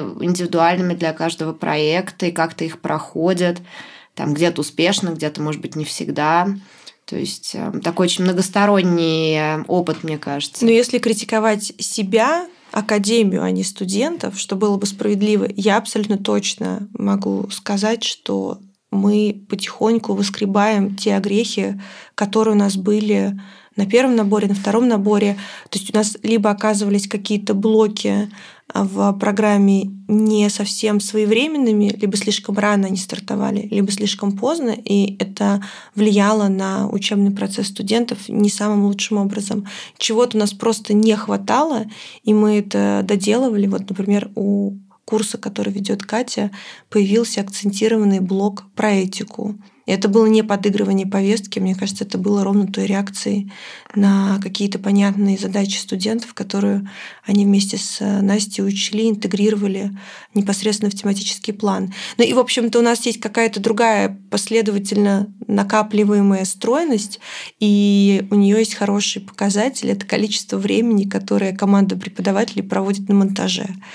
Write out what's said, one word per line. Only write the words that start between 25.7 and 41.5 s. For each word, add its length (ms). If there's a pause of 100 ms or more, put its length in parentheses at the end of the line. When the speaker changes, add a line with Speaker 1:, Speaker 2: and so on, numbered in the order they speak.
Speaker 2:
То 80
есть 160
у 40
нас 240
либо 280
оказывались 580
какие-то 460
блоки 760 (440)
в 440
программе 720 (180)
не 420
совсем 500
своевременными, 880 (120)
либо 160
слишком 420
рано 280
они 100
стартовали, 760
либо 200
слишком 420
поздно, 380
и 480
это 440 (320)
влияло 540
на 400
учебный 420
процесс 380
студентов 600
не 220
самым 360
лучшим 320
образом. 480 (320)
Чего-то 380
у 40
нас 120
просто 420
не 220
хватало, 680 (400)